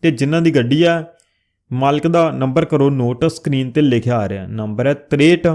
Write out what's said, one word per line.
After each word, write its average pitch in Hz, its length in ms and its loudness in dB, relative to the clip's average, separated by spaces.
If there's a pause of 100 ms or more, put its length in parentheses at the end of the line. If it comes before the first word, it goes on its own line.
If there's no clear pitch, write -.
ਤੇ 165 100 2
ਜਿਨ੍ਹਾਂ 143 300 0
ਦੀ 165 120 2
ਗੱਡੀ 131 300 2
ਆ, 170 180 2 (680)
ਮਾਲਕ 143 360 0
ਦਾ 165 260 2
ਨੰਬਰ 131 320 0
ਕਰੋ 143 260 2
ਨੋਟ, 127 360 -2
ਸਕਰੀਨ 135 440 -4
ਤੇ 143 100 0
ਲਿਖਿਆ 123 360 2
ਆ 104 120 -2
ਰਿਹਾ, 98 200 -8
ਨੰਬਰ 107 380 -6
ਹੈ 143 80 2
ਤਰੇਹਠ 156 600 0